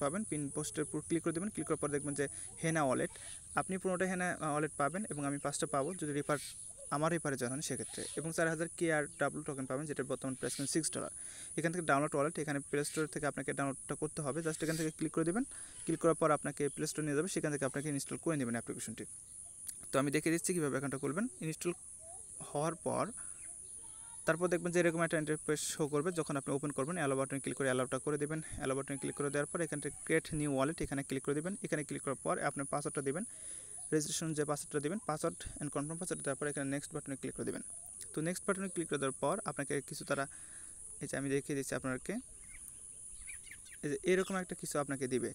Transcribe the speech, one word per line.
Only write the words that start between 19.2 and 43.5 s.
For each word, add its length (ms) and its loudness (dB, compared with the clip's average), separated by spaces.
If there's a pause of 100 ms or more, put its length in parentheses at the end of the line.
তো 100 0
আমি 140 4
দেখিয়ে 200 4
দিচ্ছি 220 2
কীভাবে 180 2
অ্যাকাউন্টটা 300 0
খুলবেন। 200 2 (220)
ইনস্টল 260 -2 (760)
হওয়ার 260 0 (120)
পর 200 2 (1200)
তারপর 260 4
দেখবেন 220 2
যে 80 6
এরকম 240 6
একটা 160 4
ইন্টারফেস 380 2 (140)
শো 80 2 (100)
করবে 260 4
যখন 220 2
আপনি 160 -2
ওপেন 220 0
করবেন। 220 0
অ্যালাউ 200 4
বাটনে 240 0
ক্লিক 140 -2
করে 120 4
অ্যালাউটা 360 4
করে 160 2
দেবেন। 180 0 (180)
অ্যালাউ 200 2
বাটনে 240 -2
ক্লিক 160 -2
করে 160 2
দেওয়ার 180 2
পর 140 0
এখান 160 -2
থেকে 220 -4
ক্রিয়েট 220 4 (140)
নিউ 160 2
ওয়ালেট, 300 4
এখানে 220 0
ক্লিক 180 0
করে 120 4
দেবেন। 160 -2 (100)
এখানে 240 0
ক্লিক 180 -4
করার 180 -2
পর 100 2 (140)
আপনার 240 -2
পাসওয়ার্ডটা 360 0
দেবেন, 160 0 (680)
রেজিস্ট্রেশন 360 2 (100)
যে 120 4
পাসওয়ার্ডটা 360 -2
দেবেন, 120 0 (100)
পাসওয়ার্ড 300 0 (220)
and 140 -2
কনফার্ম 260 -2
পাসওয়ার্ড 240 -2
দেওয়ার 160 0
পর 100 0
এখানে 240 -2
নেক্সট 200 -4
বাটনে 260 -4
ক্লিক 160 -4
করে 120 -2
দেবেন। 140 -2 (500)
তো 140 -2
নেক্সট 200 -2
বাটনে 280 2
ক্লিক 160 -2
করে 120 2
দেওয়ার 220 2
পর 100 4 (160)
আপনাকে 240 -2 (140)
কিছু 220 -8
তারা, 140 2 (800)
এই 80 -4
যে 100 -4
আমি 140 0
দেখিয়ে 240 0
দিচ্ছি 220 -2
আপনাকে, 340 -2 (1700)